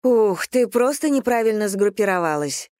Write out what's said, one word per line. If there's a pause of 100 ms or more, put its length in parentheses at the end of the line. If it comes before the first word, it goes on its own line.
Ух,
ты
просто
неправильно
сгруппировалась.